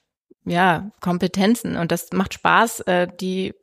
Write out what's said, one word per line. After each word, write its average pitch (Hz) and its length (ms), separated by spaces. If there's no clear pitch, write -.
ja, 175 440
Kompetenzen, 185 760
und 165 140
das - 220
macht 190 220
Spaß, 190 460
äh, 180 280
die 185 420